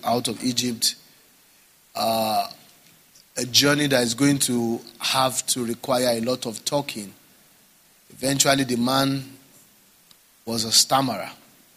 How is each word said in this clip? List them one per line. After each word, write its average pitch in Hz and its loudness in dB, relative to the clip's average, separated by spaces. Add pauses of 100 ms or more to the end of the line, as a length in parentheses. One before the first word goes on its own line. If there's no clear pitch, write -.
out 117 0
of 110 -8
Egypt, 123 0 (1000)
uh, 107 0 (880)
a 127 -4
journey 143 4
that 127 4
is 117 0
going 139 4
to 117 0 (200)
have 131 0
to 123 -2
require 123 0
a 117 0
lot 127 -4
of 107 -10
talking, 139 -4 (1000)
eventually 139 2
the 123 -2
man 135 0 (1200)
was 113 -4
a 113 -6
stammerer 127 0 (460)